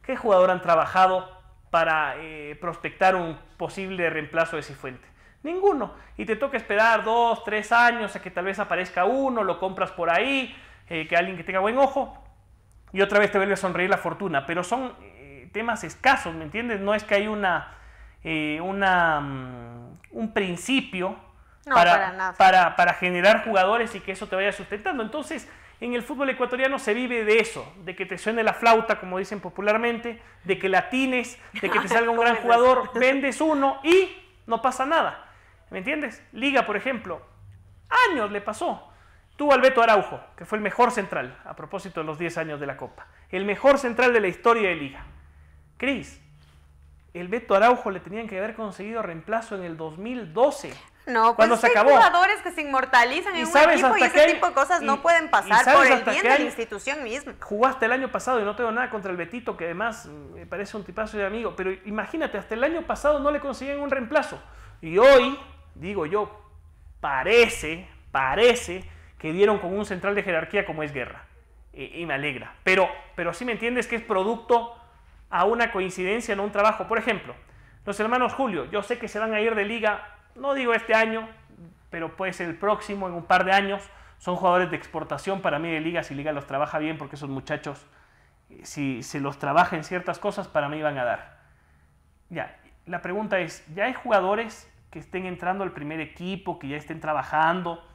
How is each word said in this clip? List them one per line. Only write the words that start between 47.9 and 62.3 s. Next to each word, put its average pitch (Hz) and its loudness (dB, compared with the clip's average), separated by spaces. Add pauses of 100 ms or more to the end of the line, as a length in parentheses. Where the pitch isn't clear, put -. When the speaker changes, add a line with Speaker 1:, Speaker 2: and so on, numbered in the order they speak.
Speaker 1:
le 185 -6
tenían 214 -12
que 190 -10
haber 214 -6
conseguido 214 -8
reemplazo 208 -6
en 185 -8
el 165 -10
dos 160 -10
mil 214 -10
doce. 214 0 (340)
Speaker 2:
No, 240 2
pues 233 6
Speaker 1:
Cuando 226 6
Speaker 2:
es 226 -2
Speaker 1:
se 233 2
Speaker 2:
que - 4
hay 214 6
Speaker 1:
acabó. 277 10
Speaker 2:
jugadores 381 6
que 349 -6
se 320 -8
inmortalizan 269 2
Speaker 1:
¿Y 330 -2
Speaker 2:
en 220 -2
un - -4
Speaker 1:
sabes 302 8
Speaker 2:
equipo 262 4
y 269 6
Speaker 1:
hasta 247 6
Speaker 2:
ese 240 -2
Speaker 1:
qué 285 8
año? 330 8
Speaker 2:
tipo - 0
de - 0
cosas 294 2
Speaker 1:
¿Y, - -4
Speaker 2:
no 277 0
pueden 330 4
Speaker 1:
y - -12
Speaker 2:
pasar 214 4
Speaker 1:
sabes 262 8
Speaker 2:
por 269 8
el 262 8
Speaker 1:
hasta 247 2
Speaker 2:
bien 320 0
Speaker 1:
qué 240 2
Speaker 2:
de 262 6
la - -
Speaker 1:
año? 294 0
Speaker 2:
institución 240 -6
misma. 240 -8
Speaker 1:
Jugaste 247 0
el 233 2
año 262 -2
pasado 240 -2
y 202 -2
no 208 -4
tengo 240 -2
nada 240 -4
contra 196 -8
el 180 -6
Betito, 208 -8
que 165 -10
además, 175 -8
mm, 147 -18
me 165 -18
parece 196 -10
un 202 -10
tipazo 214 -8
de 202 -2
amigo, 214 -6
pero 190 -4 (120)
imagínate, 214 -6